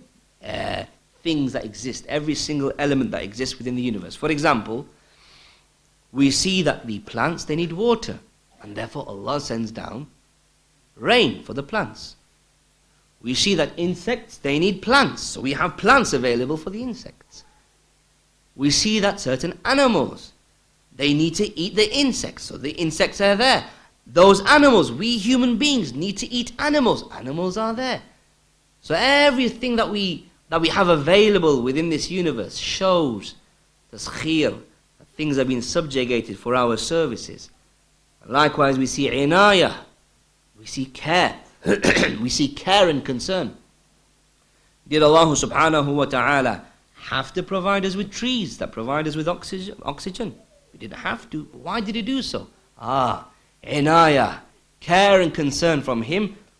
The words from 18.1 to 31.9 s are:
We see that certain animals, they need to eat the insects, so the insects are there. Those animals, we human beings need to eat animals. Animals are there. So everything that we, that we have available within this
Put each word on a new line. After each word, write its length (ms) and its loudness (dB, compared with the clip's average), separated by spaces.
We 140 0
see 300 2
that 200 0
certain 440 -4
animals, 680 2
they 200 2
need 220 0
to 220 -2
eat 180 -6
the 200 2
insects, 460 -2
so 160 -14
the 140 -6
insects 480 -2
are 160 4
there. 280 2
Those 400 6
animals, 440 6
we 260 -2
human 400 2
beings 360 0
need 260 -6
to 80 -8
eat 320 -6
animals. 540 2
Animals 440 -6
are 160 -2
there. 300 -6
So 180 -4
everything 800 2
that 140 0
we, 360 -4
that 120 0
we 80 2
have 200 2
available 760 4
within 260 0
this 220 -2